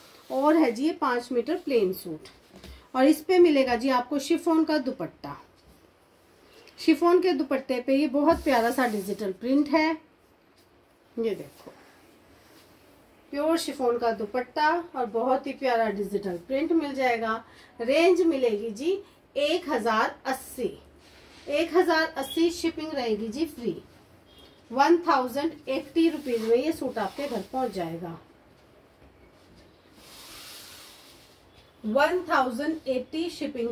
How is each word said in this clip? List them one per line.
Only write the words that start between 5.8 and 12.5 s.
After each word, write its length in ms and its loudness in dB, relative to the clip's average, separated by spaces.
शिफॉन 420 4
के 120 4
दुपट्टे 480 -2
पे 140 2
ये 140 2
बहुत 340 2
प्यारा 280 2
सा 180 0
digital 440 -4
print 360 0
है, 200 2
ये 140 -2
देखो 420 -12